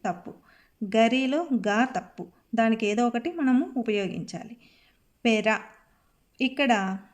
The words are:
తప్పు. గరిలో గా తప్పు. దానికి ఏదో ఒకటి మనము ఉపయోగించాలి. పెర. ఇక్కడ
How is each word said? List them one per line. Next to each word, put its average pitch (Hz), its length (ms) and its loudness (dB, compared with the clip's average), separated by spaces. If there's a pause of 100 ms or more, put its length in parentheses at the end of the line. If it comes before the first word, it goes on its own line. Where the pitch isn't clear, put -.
తప్పు. - 260 -8 (640)
గరిలో 262 580 2
గా 214 320 2
తప్పు. - 420 -8 (280)
దానికి 226 320 2
ఏదో 220 200 0
ఒకటి 240 240 -4
మనము 294 460 2
ఉపయోగించాలి. 202 800 -4 (680)
పెర. 214 340 2 (800)
ఇక్కడ 240 560 0 (160)